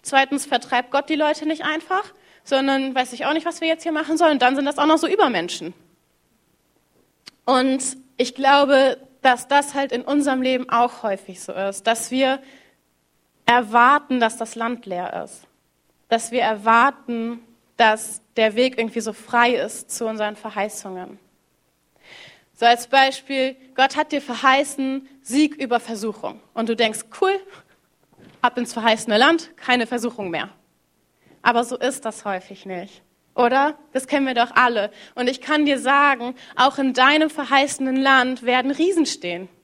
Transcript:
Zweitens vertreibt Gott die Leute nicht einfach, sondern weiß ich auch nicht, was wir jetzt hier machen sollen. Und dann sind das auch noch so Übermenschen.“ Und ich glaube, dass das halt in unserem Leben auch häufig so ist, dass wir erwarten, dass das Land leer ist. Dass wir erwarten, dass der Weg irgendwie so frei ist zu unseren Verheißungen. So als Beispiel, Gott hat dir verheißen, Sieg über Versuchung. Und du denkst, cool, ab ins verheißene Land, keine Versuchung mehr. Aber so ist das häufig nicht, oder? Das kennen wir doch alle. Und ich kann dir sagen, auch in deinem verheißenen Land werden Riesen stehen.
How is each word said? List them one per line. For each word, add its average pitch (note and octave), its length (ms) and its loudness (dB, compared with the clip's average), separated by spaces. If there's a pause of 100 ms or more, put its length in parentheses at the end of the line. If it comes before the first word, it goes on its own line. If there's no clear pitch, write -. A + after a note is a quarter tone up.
Zweitens C#4 440 0
vertreibt B3+ 460 -2
Gott C#4+ 160 -2
die D#4 80 -2
Leute D4+ 320 -2
nicht D#4+ 160 -6
einfach, E4 500 -6 (300)
sondern C4+ 500 -2
weiß B3+ 200 -2
ich A#3+ 120 -6
auch C#4+ 60 0
nicht, D#4+ 140 -2
was E4 140 -6
wir E4 60 -4
jetzt D#4+ 160 -2
hier E4+ 80 -4
machen D#4 260 -2
sollen. D#4 180 4
Und B3+ 80 0
dann B3+ 120 4
sind C4+ 120 -2
das C#4+ 120 -4
auch D4 80 2
noch D#4 120 4
so E4 100 0
Übermenschen.“ F#3+ 640 -2 (1700)
Und C4 380 0 (360)
ich B3 160 -2
glaube, C4+ 640 4 (240)
dass B3 260 2
das C#4+ 260 2
halt C#4 180 -4
in B3 100 -6
unserem C#4 400 0
Leben B3+ 260 -2
auch A#3+ 340 0
häufig G3 380 -6
so F#3 120 -12
ist, G3 340 -6
dass A3+ 240 -2
wir C4+ 300 0 (1040)
erwarten, B3 760 2
dass A3+ 160 0
das A3+ 200 -10
Land A#3 280 -6
leer F3+ 400 -8
ist. - 200 -20 (640)
Dass A3+ 240 -2
wir A#3+ 100 -2
erwarten, A#3 1000 0 (360)
dass A3 440 2 (160)
der A3 200 2
Weg B3+ 200 0
irgendwie A#3 240 -4
so A3+ 120 -8
frei A#3+ 420 0
ist - 360 -8
zu - 160 -8
unseren G#3+ 300 -6
Verheißungen. G3+ 840 -10 (1400)
So A#3 120 0
als A#3+ 220 2
Beispiel, C4+ 680 0 (220)
Gott C4+ 200 2
hat D4+ 140 -2
dir C#4+ 100 -2
verheißen, C4+ 880 -2 (140)
Sieg D4 320 0
über B3 240 -2
Versuchung. A3 640 -8 (140)
Und A3+ 140 -4
du A#3 60 -2
denkst, A3 300 -2 (160)
cool, F#4+ 180 2 (1040)
ab A#3+ 160 0
ins A#3+ 140 -6
verheißene A3 440 0
Land, D#4 400 2
keine B3 300 -2
Versuchung A3+ 440 -6
mehr. E3 180 -6 (920)
Aber A#3 220 2
so A#3+ 140 -6
ist C#4 280 -4
das A3 200 -10
häufig F#3+ 420 -10
nicht, F#3 360 -12 (340)
oder? C4+ 420 2 (140)
Das C4 160 -6
kennen C#4 180 0
wir B3+ 80 -4
doch A#3 220 2
alle. A#3 340 2 (240)
Und B3 140 -2
ich C4 120 -4
kann D4+ 260 0
dir C#4 120 2
sagen, C4 560 0 (220)
auch C#4 220 2
in C4 160 -2
deinem D4+ 360 4
verheißenen C4+ 640 0
Land C4 480 2
werden B3+ 300 0
Riesen E4 340 2
stehen. F3+ 420 -8 (160)